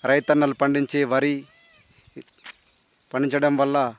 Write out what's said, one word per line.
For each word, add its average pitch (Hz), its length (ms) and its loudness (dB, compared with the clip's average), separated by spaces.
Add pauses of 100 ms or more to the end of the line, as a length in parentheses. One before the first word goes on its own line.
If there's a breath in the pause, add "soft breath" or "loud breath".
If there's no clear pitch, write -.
రైతన్నలు 143 480 2
పండించే 143 500 0
వరి 139 420 -2 (1700)
పండించడం 143 440 0
వల్ల 139 420 0